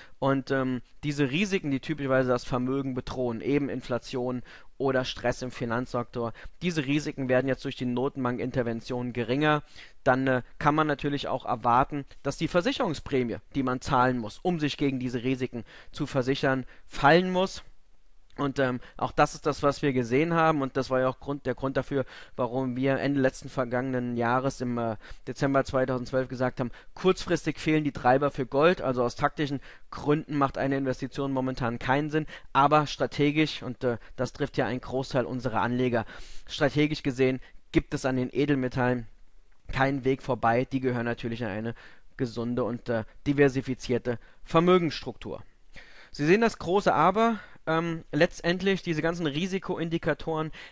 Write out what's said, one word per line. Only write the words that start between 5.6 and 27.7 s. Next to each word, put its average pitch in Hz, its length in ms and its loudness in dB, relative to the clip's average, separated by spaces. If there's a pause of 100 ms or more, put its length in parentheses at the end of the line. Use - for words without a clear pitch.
diese 160 240 0
Risiken 143 420 0
werden 127 180 4
jetzt 131 160 0
durch 135 120 -6
die 131 100 -4
Notenbankintervention 123 1300 -2
geringer, 143 480 2 (420)
dann, 131 220 4
äh, 127 160 2 (160)
kann 147 160 4
man 156 140 4
natürlich 143 400 -2
auch - 180 -4
erwarten, 123 600 2 (180)
dass 139 140 -4
die 160 100 -2
Versicherungsprämie, 151 880 0 (160)
die 139 80 0
man 127 200 0
zahlen 127 360 4
muss, 107 240 -8
um 180 180 0
sich 147 180 0
gegen 135 220 0
diese 123 220 -4
Risiken 123 420 -2 (280)
zu 151 160 -6
versichern, 131 580 0 (220)
fallen 170 420 6
muss. 185 320 -2 (760)
Und, 143 200 -2
ähm, 127 220 0 (160)
auch 123 140 -2
das - 220 2
ist - 140 -6
das, 143 160 -2
was 143 180 2
wir 143 120 2
gesehen 127 420 2
haben. 160 260 4
Und 131 160 -4
das 127 140 0
war 131 80 4
ja 131 80 4
auch 131 120 -2
Grund, 143 280 -8
der 123 80 0
Grund 135 200 -4
dafür, 135 300 0 (300)
warum 127 400 -2
wir 135 240 2
Ende 139 200 0
letzten 135 300 0
vergangenen 123 680 -2
Jahres 127 460 0
im, 123 160 -2
äh, 113 180 -2 (320)
Dezember 139 380 2
zweitausendzwölf 131 600 0
gesagt 127 320 -2
haben, 123 100 -2 (240)
kurzfristig 180 640 0
fehlen 156 260 2